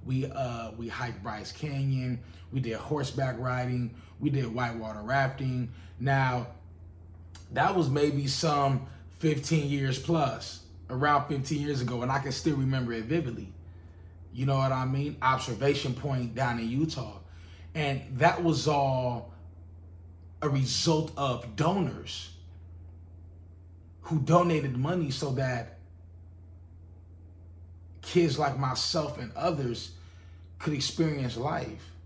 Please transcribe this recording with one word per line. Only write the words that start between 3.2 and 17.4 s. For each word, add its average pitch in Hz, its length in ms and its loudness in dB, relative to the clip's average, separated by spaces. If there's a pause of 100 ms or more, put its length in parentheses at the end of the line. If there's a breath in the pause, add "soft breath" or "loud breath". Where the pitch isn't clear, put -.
riding. 127 560 -2 (260 loud breath)
We 147 100 2
did 131 240 2
whitewater 113 460 -4
rafting. 131 720 2 (260 loud breath)
Now, 131 500 2 (1040)
that 160 220 6
was 165 140 6
maybe 143 380 4
some 139 600 4 (320 loud breath)
fifteen 151 500 4
years 139 300 2
plus, 151 600 0 (300)
around 139 380 4
fifteen 143 340 0
years 143 180 0
ago, 120 220 0
and 131 100 2
I 139 60 4
can 139 140 -2
still 147 240 2
remember 131 360 2
it 113 120 -2
vividly. 117 480 -2 (800 loud breath)
You 131 120 -2
know 135 140 4
what 135 140 4
I 131 120 0
mean? 139 380 -2
Observation 131 720 2
point 123 400 -2
down 123 240 2
in 113 100 -2
Utah. 131 520 -2 (540 loud breath)